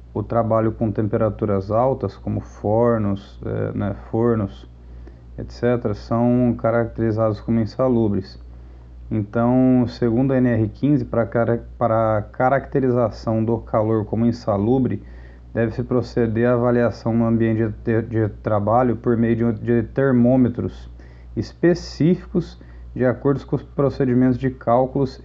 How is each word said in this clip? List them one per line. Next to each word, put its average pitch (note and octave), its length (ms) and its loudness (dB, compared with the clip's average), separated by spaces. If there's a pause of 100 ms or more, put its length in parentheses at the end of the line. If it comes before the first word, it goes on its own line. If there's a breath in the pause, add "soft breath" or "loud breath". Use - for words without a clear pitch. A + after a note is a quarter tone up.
(140)
o A2 80 -4
trabalho A2+ 500 0
com A2+ 200 -2
temperaturas G#2 800 -2
altas, A#2+ 440 0
como G#2 240 -6
fornos, G#2+ 1040 -2
é, G#2+ 320 -4
né, G2+ 200 -4 (160)
fornos, A2+ 580 -2 (720 loud breath)
et - 120 -10
cetera, A#2+ 440 0
são A#2+ 600 2
caracterizados A2+ 880 0
como A#2 180 0
insalubres. A2+ 800 0 (720 soft breath)
Então, A#2+ 760 2
segundo B2 440 0
a C3 60 2
N B2+ 100 4
R A2 220 2
quinze, C3+ 340 0
pra A#2 220 0
cara-, A#2 380 0 (160)
para A2+ 400 2
a - 20 -6
caracterização B2 1200 0
do A#2 140 0
calor A2 480 0
como A2+ 220 0
insalubre, A2+ 720 0 (500 loud breath)
deve-se A2+ 320 -2
proceder A#2+ 640 0
à B2+ 60 4
avaliação A#2+ 580 0
no A#2 140 2
ambiente A2+ 480 2 (100)
de, A#2 200 0
de A2 260 0 (140)
trabalho G#2+ 520 2
por A#2 220 0
meio A#2 340 2
de, A#2 300 0
de - 80 0
termômetros B2 1000 2 (440 loud breath)
específicos, - 1300 0 (320 loud breath)
de A#2+ 100 0
acordo C#3 400 0
com D3+ 120 -4
os - 40 -4
procedimentos B2+ 760 2
de C3 120 -2
cálculos C3 760 0